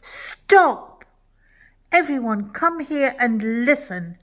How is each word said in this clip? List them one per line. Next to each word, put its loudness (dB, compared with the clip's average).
Stop! 2
Everyone 0
come -4
here -2
and -2
listen -4